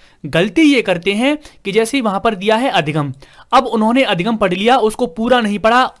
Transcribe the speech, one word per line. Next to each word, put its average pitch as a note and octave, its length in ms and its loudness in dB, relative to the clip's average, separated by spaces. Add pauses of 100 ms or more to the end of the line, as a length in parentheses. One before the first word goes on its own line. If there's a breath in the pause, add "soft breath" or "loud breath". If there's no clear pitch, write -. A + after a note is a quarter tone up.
(260 soft breath)
गलती E3+ 360 0
ये C#4+ 200 4
करते F3+ 300 -2
हैं C4 260 0 (260 loud breath)
कि G3 80 -6
जैसे A3 240 0
ही C4+ 60 -2
वहां G3 180 -2
पर A3+ 140 0
दिया G#3 220 0
है B3+ 140 0
अधिगम, D3+ 420 -2 (400 loud breath)
अब C4 140 4
उन्होंने A#3 360 0
अधिगम G#3 340 -2
पढ़ F#3+ 180 -2
लिया, A3 220 2
उसको A3 300 -2
पूरा B3 340 0
नहीं G#3 180 -2
पढ़ा, A3+ 420 0